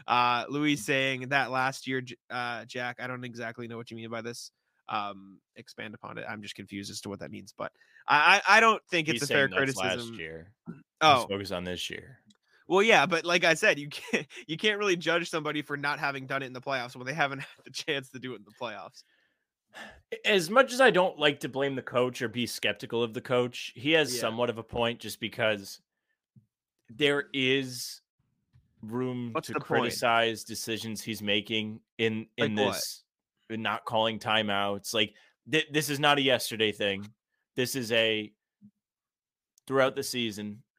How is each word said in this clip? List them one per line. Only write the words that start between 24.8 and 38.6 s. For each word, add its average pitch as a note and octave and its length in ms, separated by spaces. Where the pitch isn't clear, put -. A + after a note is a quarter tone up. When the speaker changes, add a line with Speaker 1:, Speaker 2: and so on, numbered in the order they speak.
Speaker 2:
just G#2+ 200
because G#2+ 600
there C#3+ 440
is C3 680
room B2 500
Speaker 1:
What's - 160
Speaker 2:
to B2 60
Speaker 1:
the - 60
point? - 60
Speaker 2:
criticize A#2 600
decisions A2 580
he's G#2+ 200
making G#2+ 580
in, A2 280
in A2 200
Speaker 1:
Like G#2 100
what? A2 80
Speaker 2:
this, - 300
in A2 120
not G#2+ 220
calling A2 340
timeouts. G2+ 760
Like, G#2+ 200
th-, D3+ 220
this D3 180
is C#3 100
not D3 180
a C#3 40
yesterday A2+ 500
thing. G2+ 400
This B2+ 200
is A#2 160
a A2 400